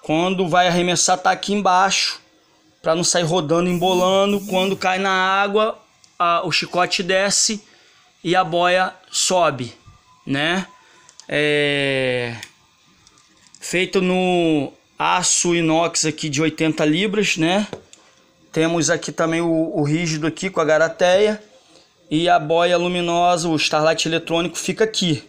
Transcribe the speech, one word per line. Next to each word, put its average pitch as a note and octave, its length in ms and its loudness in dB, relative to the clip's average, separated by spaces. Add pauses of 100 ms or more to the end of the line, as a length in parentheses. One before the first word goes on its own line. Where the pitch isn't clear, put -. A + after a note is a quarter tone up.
Quando F3+ 460 -2
vai F3+ 220 4
arremessar, F3 480 0
tá F#3+ 140 0
aqui F#3 220 -4
embaixo, F#3 680 0 (600)
pra D#3+ 140 0
não F3 80 -2
sair F3 200 0
rodando, E3+ 460 0
embolando. F#3 720 2
Quando F#3+ 340 -2
cai F#3 220 -2
na G3 140 -2
água, G3 680 0 (380)
a, E3+ 260 0
o E3 80 -4
chicote F3 520 -2
desce F#3+ 600 0 (600)
e E3 120 0
a F#3 80 4
boia F3+ 480 0 (200)
sobe, D3+ 600 0 (520)
né? D#3+ 400 0 (640)
É... C#3 1040 0 (1200)
Feito F#3 420 -2
no F3+ 720 0 (240)
aço F3 560 0
inox E3 520 0
aqui D#3+ 220 -4
de C#3+ 140 -2
oitenta D#3+ 420 0
libras, F#3+ 540 0
né? F#3 300 0 (840)
Temos E3 380 0
aqui D#3+ 220 -2
também E3 300 -2
o, E3 340 0
o D3+ 80 0
rígido D#3 420 -2
aqui D#3+ 240 -4
com F#3 100 -4
a D#3+ 60 2
garateia. F3+ 760 2 (680)
E E3 180 0
a F3 120 4
boia E3+ 380 2
luminosa, F3 720 0
o E3 80 0
Starlight D#3+ 520 0
eletrônico, E3 500 -2
fica - 260 -2
aqui F#3 460 -2